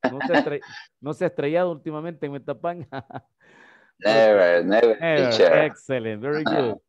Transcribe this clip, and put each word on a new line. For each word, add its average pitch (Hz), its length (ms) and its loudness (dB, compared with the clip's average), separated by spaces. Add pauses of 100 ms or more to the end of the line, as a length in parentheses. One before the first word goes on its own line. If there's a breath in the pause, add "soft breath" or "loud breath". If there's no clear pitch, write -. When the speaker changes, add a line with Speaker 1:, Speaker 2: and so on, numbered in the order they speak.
Speaker 1:
¿No 131 220 -4
se 135 80 -4
ha 139 60 2
estre-, 147 220 -6
Speaker 2:
<laughs> - 400 -20
Speaker 1:
no 143 120 -8
se 185 120 -6
ha - 20 0
estrellado 170 440 -4
últimamente 156 540 -12
en 143 80 -10
Metapán? 143 580 -10
<laughs> - 1080 -20
Speaker 2:
Never, 101 640 4
never, 110 340 2
Speaker 1:
Never. 151 320 0
Speaker 2:
teacher. 98 220 4 (120)
Speaker 1:
Excellent. 113 560 -6
Very 147 240 -4
Speaker 2:
Uh-huh. 131 280 -2
Speaker 1:
good. 92 40 -12 (120)